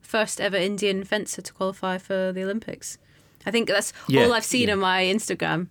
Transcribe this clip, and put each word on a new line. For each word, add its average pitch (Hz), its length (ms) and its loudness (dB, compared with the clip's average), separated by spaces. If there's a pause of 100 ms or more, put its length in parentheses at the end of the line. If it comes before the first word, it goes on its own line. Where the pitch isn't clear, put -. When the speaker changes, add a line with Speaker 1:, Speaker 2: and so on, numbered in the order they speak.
Speaker 1:
First - 400 -2
ever 196 160 0
Indian 196 480 0
fencer 208 380 -4
to - 100 -14
qualify 190 460 -4
for 185 340 -2
the 185 100 -6
Olympics. - 540 -8 (480)
I - 60 -2
think 226 180 2
that's 202 240 0 (160)
Speaker 2:
Yeah, 254 160 6
Speaker 1:
all 240 80 6
I've 226 120 2
seen - 240 2
Speaker 2:
yeah. 208 60 2
Speaker 1:
on 196 60 0
my 185 240 2
Instagram. 180 680 0